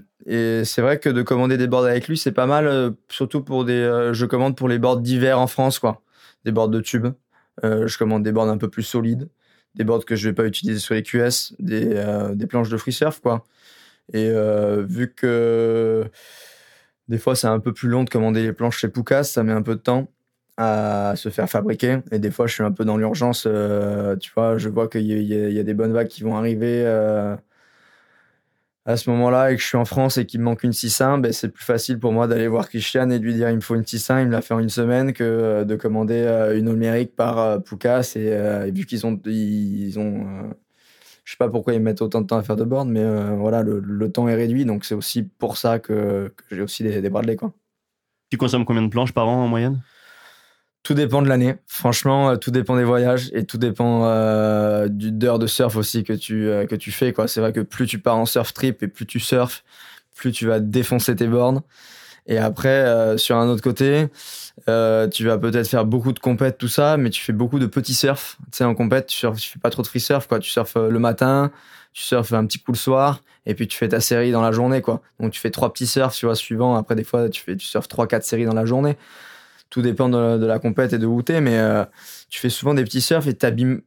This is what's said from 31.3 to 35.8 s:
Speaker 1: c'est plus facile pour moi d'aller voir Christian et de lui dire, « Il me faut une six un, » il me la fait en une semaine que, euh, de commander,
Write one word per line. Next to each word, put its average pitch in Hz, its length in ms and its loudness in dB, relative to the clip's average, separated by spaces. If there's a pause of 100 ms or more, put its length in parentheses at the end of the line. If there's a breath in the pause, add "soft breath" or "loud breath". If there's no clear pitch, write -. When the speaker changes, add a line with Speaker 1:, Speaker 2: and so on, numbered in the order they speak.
Speaker 1:
c'est 110 160 -6
plus - 160 -12
facile 120 360 -2
pour 117 120 0
moi 117 160 2
d'aller 113 220 0
voir 113 180 0
Christian 127 440 -2
et 123 60 2
de 110 60 -2
lui 117 100 -2
dire, « 117 180 2
Il 117 40 2
me 110 60 0
faut 117 140 -4
une 113 100 0
six - 240 -4
un, » 131 120 2
il 127 60 2
me 120 60 0
la 110 80 0
fait - 120 -6
en 113 60 2
une 113 80 0
semaine 123 460 0
que, - 100 -4
euh, 113 400 2
de 107 140 -2
commander, 110 500 0